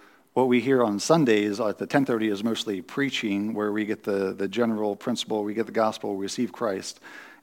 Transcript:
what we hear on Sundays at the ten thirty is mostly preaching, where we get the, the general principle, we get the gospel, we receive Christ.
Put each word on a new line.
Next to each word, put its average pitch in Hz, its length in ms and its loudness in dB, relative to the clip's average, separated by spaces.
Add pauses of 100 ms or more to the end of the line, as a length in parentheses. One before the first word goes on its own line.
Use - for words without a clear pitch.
(340)
what 127 120 4
we 123 140 4
hear 123 240 4
on 101 160 0
Sundays 107 580 4
at 107 200 -2
the 101 80 -6
ten 139 180 2
thirty 110 240 0
is 101 160 -2
mostly 107 360 -2
preaching, 107 760 -4
where 104 180 -2
we 107 120 -2
get 101 200 -4
the, 98 280 0
the 98 140 -4
general 107 480 0
principle, 110 480 -4
we 104 100 -4
get 107 140 -2
the 107 60 -12
gospel, 110 420 0
we 98 80 -6
receive 107 300 -4
Christ. - 480 -6 (420)